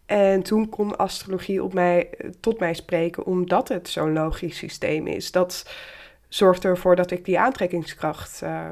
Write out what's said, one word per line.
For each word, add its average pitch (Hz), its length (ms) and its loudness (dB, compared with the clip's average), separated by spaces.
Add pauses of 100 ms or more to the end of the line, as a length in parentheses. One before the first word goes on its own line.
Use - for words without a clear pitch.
En 196 360 4
toen 214 260 2
kon 208 300 -4
astrologie 190 640 -2
op 190 120 -4
mij, 175 360 4 (300)
tot 226 180 0
mij 170 160 0
spreken 170 500 -2
omdat 180 440 2
het 175 200 -4
zo'n 156 240 0
logisch 160 440 -2
systeem - 500 -4
is. - 240 -6
Dat 180 340 0 (680)
zorgde 185 340 6
ervoor 180 280 4
dat 180 140 0
ik 180 140 -4
die 175 140 2
aantrekkingskracht, 180 1040 -2
eh, 160 300 -6